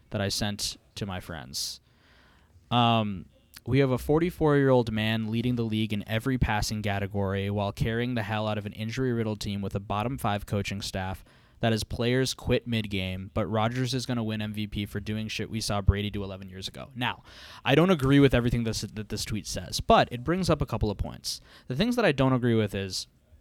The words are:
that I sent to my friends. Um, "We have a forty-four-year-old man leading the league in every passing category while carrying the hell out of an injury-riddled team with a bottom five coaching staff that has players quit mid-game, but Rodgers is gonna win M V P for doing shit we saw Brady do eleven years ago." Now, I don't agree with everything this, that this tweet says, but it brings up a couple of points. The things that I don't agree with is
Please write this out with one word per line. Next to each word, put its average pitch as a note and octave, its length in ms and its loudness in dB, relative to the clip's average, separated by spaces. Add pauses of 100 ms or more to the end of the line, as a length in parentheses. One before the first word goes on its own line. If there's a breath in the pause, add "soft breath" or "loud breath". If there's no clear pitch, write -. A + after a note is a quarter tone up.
that G#2+ 120 -2
I G2 80 0
sent - 480 -4 (180)
to A2 100 -6
my F#2 140 -4
friends. C#2+ 640 -8 (920 soft breath)
Um, A2+ 540 2 (400)
"We B2+ 140 2
have C3+ 120 4
a B2 80 0
forty-four-year-old C#3+ 920 4
man A2 380 0
leading A#2 260 0
the A#2 80 0
league A2 300 0
in G2+ 140 -2
every A#2+ 320 0
passing G#2+ 420 0
category G2 680 0
while G2+ 200 0
carrying A#2+ 440 -2
the A2+ 80 -2
hell G#2+ 240 -2
out G#2+ 100 0
of G#2 80 -4
an G#2 80 -8
injury-riddled A2+ 680 -2
team G2+ 220 -4
with F#2+ 140 -4
a G2+ 40 -4
bottom G#2+ 380 -2
five G#2 300 -2
coaching G2+ 340 -2
staff F#2+ 420 -6 (360 soft breath)
that A2+ 120 2
has G#2+ 120 0
players B2+ 500 0
quit - 340 -2
mid-game, F#2+ 680 -4
but A2 100 0
Rodgers A#2 480 0
is B2 140 -4
gonna A#2+ 160 0
win A2 180 -2
M G#2+ 100 -4
V G#2 140 -4
P G#2 220 -2
for G2+ 120 -6
doing G#2+ 280 -4
shit - 240 -6
we G#2+ 100 -2
saw G#2 180 -2
Brady G2+ 300 4
do G2+ 140 -4
eleven F#2+ 260 -10
years F#2+ 180 -10
ago." - 280 -12
Now, A#2+ 260 -2 (420 loud breath)
I B2+ 120 4
don't F3 160 4
agree C#3+ 280 4
with C#3 140 8
everything A#2+ 300 2
this, A2 180 -4
that G#2+ 280 -8
this - 160 -6
tweet G#2 200 -6
says, - 340 -6
but F3+ 320 6
it B2 120 -6
brings F3 260 0
up D3+ 100 2
a C#3 60 -2
couple A2 240 0
of G2 80 -4
points. - 420 -8 (280 soft breath)
The B2+ 80 -4
things A#3 220 2
that A3+ 80 4
I D#3+ 80 6
don't C3 200 4
agree A#2+ 220 4
with G#2+ 180 2
is G2 320 -6 (360)